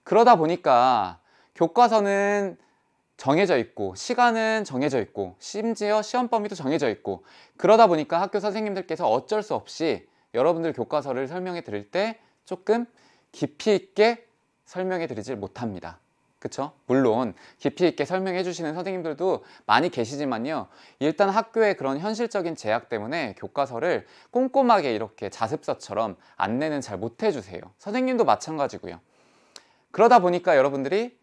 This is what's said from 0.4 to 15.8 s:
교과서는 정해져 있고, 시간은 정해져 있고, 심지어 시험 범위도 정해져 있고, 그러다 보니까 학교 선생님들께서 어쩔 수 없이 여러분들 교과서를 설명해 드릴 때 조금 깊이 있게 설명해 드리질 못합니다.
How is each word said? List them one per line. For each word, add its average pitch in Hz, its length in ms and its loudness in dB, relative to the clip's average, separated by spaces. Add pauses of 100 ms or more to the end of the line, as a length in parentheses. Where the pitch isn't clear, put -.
교과서는 202 1040 2 (580)
정해져 160 440 2
있고, 104 340 -6
시간은 220 680 0
정해져 135 380 -2
있고, 98 360 -8
심지어 214 640 -2
시험 247 280 -4
범위도 208 260 -2
정해져 147 340 0
있고, 101 360 -6 (320)
그러다 220 280 8
보니까 165 340 0
학교 196 200 -2
선생님들께서 190 680 -4
어쩔 135 360 0
수 208 100 -6
없이 131 560 -4 (240)
여러분들 160 400 0
교과서를 131 540 -4
설명해 180 340 -8
드릴 104 300 -10
때 220 280 -4 (260)
조금 233 420 -2 (440)
깊이 - 440 -2
있게 220 500 0 (400)
설명해 185 400 -6
드리질 110 300 -8
못합니다. 98 640 -10 (400)